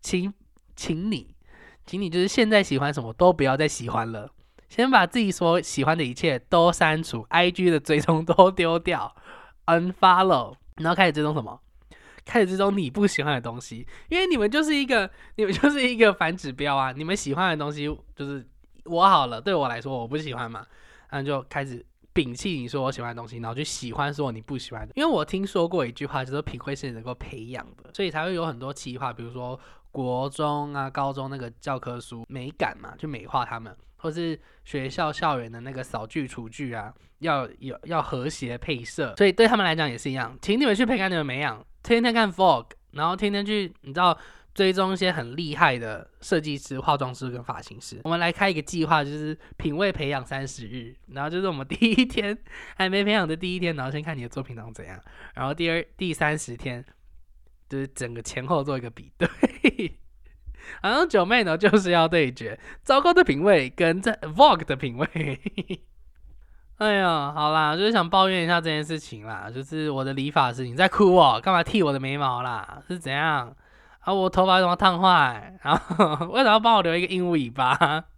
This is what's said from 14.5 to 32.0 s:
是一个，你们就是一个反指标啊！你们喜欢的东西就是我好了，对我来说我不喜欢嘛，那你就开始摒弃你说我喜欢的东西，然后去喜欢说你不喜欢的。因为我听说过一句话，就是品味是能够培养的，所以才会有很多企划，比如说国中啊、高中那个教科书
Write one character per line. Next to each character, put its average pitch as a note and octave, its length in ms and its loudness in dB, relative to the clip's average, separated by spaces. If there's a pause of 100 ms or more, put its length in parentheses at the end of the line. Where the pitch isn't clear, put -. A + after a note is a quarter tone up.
是 D4+ 100 0
一 C#4+ 120 0
个， A3 260 0 (240)
你 G#3+ 80 0
们 F#3+ 100 0
就 C4+ 160 4
是 C#4+ 160 0
一 B3 120 0
个 G#3+ 160 8
反 E3+ 220 -2
指 D3 180 -8
标 C#3 240 -2
啊！ C3 180 -2
你 D3 80 -8
们 D#3+ 100 -4
喜 C#3 200 -4
欢 F3+ 160 0
的 D#3+ 80 -2
东 D3 120 -4
西 D3 160 -8 (300)
就 C#3+ 100 -10
是 C#3 220 -12 (380)
我 E3+ 200 4
好 D#3+ 220 6
了， A#2+ 140 -8
对 G3 120 -2
我 C#3+ 140 2
来 A#2+ 140 -4
说 C3+ 160 -6
我 A#2 100 -6
不 C#3 100 -6
喜 D3+ 160 -8
欢 A#2+ 160 -8
嘛， G#2 160 -14 (460)
那 C#3 80 -6
你 C#3 80 -6
就 C#3 220 -2
开 C#3 160 -6
始 B2+ 200 -14 (280)
摒 B2+ 200 0
弃 F#3 180 -6
你 C3 140 -6
说 C3+ 160 -4
我 C3 80 0
喜 C3+ 120 -8
欢 A#2+ 120 -8
的 - 20 -12
东 A#2 120 -12
西， A#2 120 -14
然 A#2 120 -8
后 - 20 -8
去 C3+ 120 -6
喜 - 260 -10
欢 C#3+ 220 -4
说 C#3 180 -4
你 A2 100 -12
不 C3+ 160 -10
喜 - 140 -12
欢 A2 160 -12
的。 - 80 -20
因 D4 100 0
为 E4 60 2
我 D#3+ 140 0
听 G3 200 -4
说 F3 220 0
过 E3+ 180 -2
一 A#2 60 -8
句 C#3+ 140 -8
话， C3+ 180 -6
就 B2+ 100 -8
是 D3 80 -4
品 - 240 -10
味 C#3 80 -6
是 C3+ 180 -10
能 A2+ 120 -14
够 B2 120 -10
培 A#2 320 -16
养 B2 180 -12 (100)
的， - 180 -20
所 G3 120 -4
以 F3 40 -4
才 D#3 140 -4
会 F3+ 100 -4
有 E3 120 -4
很 C#3+ 120 -6
多 C3+ 160 -10
企 B2+ 240 -12
划， B2+ 140 -6
比 A#2 100 -14
如 A#2 120 -14
说 B2+ 260 -10 (320)
国 B2+ 380 -4
中 D3 440 -4
啊、 C3+ 160 -6
高 C#3 220 -4
中 C3+ 180 -8
那 C#3 60 -12
个 B2 140 -12 (100)
教 C3+ 180 -6
科 B2 220 -10
书 A#2 300 -16